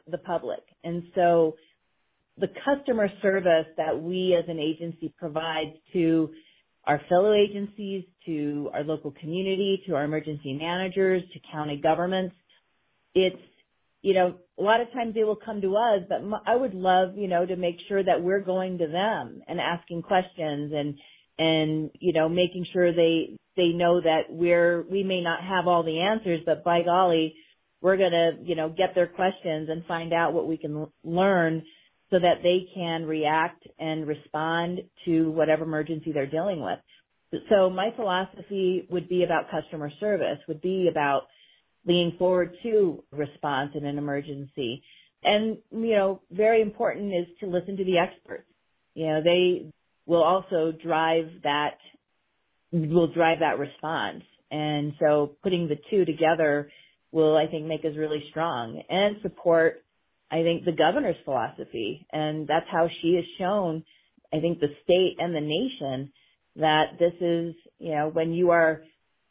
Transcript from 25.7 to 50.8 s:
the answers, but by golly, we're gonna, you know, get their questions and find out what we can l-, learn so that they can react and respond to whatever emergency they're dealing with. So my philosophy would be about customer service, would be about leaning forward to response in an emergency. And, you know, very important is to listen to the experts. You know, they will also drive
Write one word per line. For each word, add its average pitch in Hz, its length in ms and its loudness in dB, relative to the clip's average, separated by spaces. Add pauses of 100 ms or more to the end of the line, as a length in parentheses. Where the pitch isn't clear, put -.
the 160 160 -4
answers, 190 460 0
but 156 180 0
by 170 200 2
golly, 170 520 2 (460)
we're 185 160 2
gonna, 170 360 2 (100)
you 175 120 -4
know, 160 140 -2
get 180 260 -2
their 175 120 4
questions 165 640 -4
and 165 160 -6
find 165 260 -6
out 165 220 2
what 156 120 -2
we 160 120 -4
can 151 180 -8
l-, 156 160 -10 (100)
learn 170 600 2 (480)
so 185 80 4
that 170 240 2
they 180 320 2
can 165 320 -6
react 156 600 -2 (120)
and 156 280 -6
respond 165 720 -4 (260)
to 160 240 2
whatever 156 340 2
emergency 156 480 -4
they're 139 140 -2
dealing 160 360 -4
with. 90 160 -4 (720)
So 190 220 4
my 190 260 -4
philosophy 185 960 -2
would 175 180 -4
be 180 160 2
about 165 260 0
customer 151 480 -8
service, 175 480 -2
would 156 140 -8
be 185 300 0
about 143 320 0 (640)
leaning 175 340 2
forward 180 340 2 (120)
to 208 380 2 (100)
response 143 600 -4
in 147 100 -6
an 143 120 -4
emergency. 143 840 -6 (400)
And, 214 360 0 (120)
you 226 240 -2
know, 196 260 2 (100)
very 214 300 4
important 202 520 -2
is 175 140 -2 (140)
to 208 60 -10
listen 180 300 -4
to 190 80 -4
the 185 140 2
experts. - 500 -4 (460)
You 160 120 -4
know, 156 160 0
they 175 480 2 (340)
will 170 180 2
also 170 500 2
drive 165 540 0 (180)